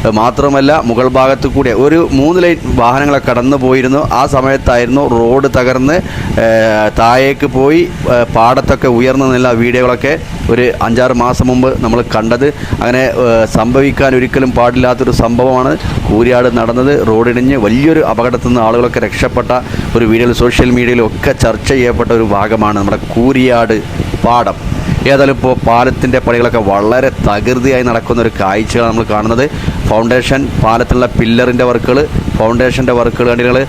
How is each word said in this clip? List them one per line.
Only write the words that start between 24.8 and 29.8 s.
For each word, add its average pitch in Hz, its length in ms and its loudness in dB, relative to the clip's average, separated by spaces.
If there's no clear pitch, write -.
ഏതായാലും 135 260 2
ഇപ്പോൾ 123 180 0
പാലത്തിൻ്റെ 123 560 0
പണികളൊക്കെ 120 360 0
വളരെ 113 360 0
തകൃതിയായി 123 600 0
നടക്കുന്ന 117 360 -2
ഒരു 113 60 0
കാഴ്ചയാണ് 107 500 0
നമ്മൾ 113 220 -2
കാണുന്നത്. 113 300 0